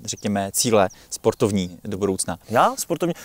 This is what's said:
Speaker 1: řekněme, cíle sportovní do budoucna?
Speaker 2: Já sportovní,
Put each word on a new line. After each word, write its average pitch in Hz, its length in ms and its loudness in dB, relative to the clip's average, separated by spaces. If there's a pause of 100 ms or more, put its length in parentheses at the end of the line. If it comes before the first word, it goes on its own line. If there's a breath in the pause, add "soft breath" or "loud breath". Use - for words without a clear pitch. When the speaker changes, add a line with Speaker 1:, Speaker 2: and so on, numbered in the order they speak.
Speaker 1:
řekněme, 101 480 -2
cíle 104 360 4 (200 loud breath)
sportovní 101 760 0
do 98 140 -6
budoucna? 95 400 -2 (120)
Speaker 2:
Já 160 280 4
sportovní, 170 480 -4